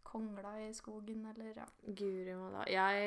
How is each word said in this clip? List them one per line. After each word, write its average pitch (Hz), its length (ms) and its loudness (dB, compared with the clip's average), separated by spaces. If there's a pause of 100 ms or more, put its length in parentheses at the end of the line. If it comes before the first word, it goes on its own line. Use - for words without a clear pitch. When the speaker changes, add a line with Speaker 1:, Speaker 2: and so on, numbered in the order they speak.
Speaker 1:
kongla 208 560 -4
i 220 140 -4
skogen, 214 520 -6
eller 220 300 -8
ja. - 100 -8 (180)
Speaker 2:
Guri 190 520 0
malla. 185 320 -2
Jeg, 196 400 6